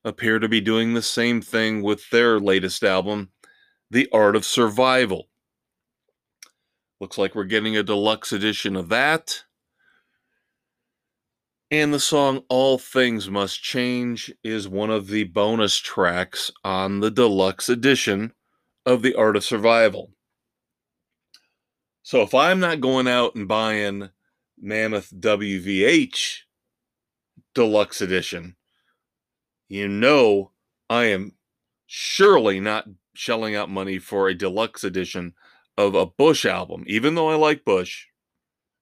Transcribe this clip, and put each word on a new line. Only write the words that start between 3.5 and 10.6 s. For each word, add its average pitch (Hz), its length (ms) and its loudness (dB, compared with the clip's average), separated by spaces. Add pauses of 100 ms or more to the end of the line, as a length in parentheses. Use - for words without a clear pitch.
The 123 200 2
Art 107 240 4
of 104 100 -2
Survival. 120 800 0 (1700)
Looks 95 180 -10
like 104 180 -2
we're 107 80 -4
getting 107 340 -2
a 104 60 2
deluxe 107 480 -2
edition 104 440 -2
of 87 140 -6
that. 143 540 -2 (2250)